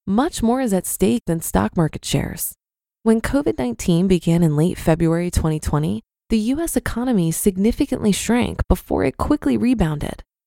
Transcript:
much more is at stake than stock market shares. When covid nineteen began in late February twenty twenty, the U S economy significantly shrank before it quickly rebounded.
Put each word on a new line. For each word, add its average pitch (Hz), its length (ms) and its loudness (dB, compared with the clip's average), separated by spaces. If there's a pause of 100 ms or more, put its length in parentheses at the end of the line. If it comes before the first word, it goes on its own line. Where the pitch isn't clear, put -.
much 240 340 0
more 233 180 2
is 247 120 0
at 185 140 0
stake 220 400 0
than 165 140 -2
stock 196 360 -2
market - 280 -2
shares. - 480 -4 (520)
When 226 160 4
covid 285 380 0
nineteen 196 500 0
began 170 340 2
in 156 140 2
late 160 200 0
February 165 540 0
twenty 156 300 -2
twenty, 165 420 -2 (260)
the 226 100 2
U 240 200 0
S 330 180 -2
economy 233 540 0
significantly 208 800 0
shrank - 560 0
before - 380 0
it - 120 -2
quickly 294 400 0
rebounded. 208 680 0 (220)